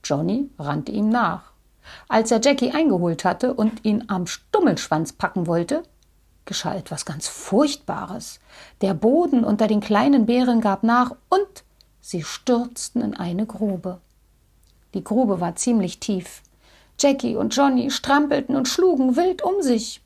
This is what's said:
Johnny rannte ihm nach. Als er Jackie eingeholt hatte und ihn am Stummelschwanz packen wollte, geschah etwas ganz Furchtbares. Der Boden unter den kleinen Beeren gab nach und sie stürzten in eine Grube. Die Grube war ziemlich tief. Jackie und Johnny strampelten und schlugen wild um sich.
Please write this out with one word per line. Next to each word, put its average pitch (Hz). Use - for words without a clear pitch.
Johnny 196
rannte 147
ihm 214
nach. 220
Als 220
er 226
Jackie 277
eingeholt 180
hatte 185
und 220
ihn 214
am 180
Stummelschwanz 165
packen -
wollte, 175
geschah -
etwas -
ganz 147
Furchtbares. -
Der 190
Boden 254
unter 214
den 208
kleinen 226
Beeren 240
gab 202
nach 247
und 392
sie 160
stürzten -
in 208
eine 180
Grube. 185
Die 196
Grube 208
war 170
ziemlich 214
tief. -
Jackie 277
und 220
Johnny 269
strampelten 285
und 262
schlugen 262
wild 359
um 381
sich. 240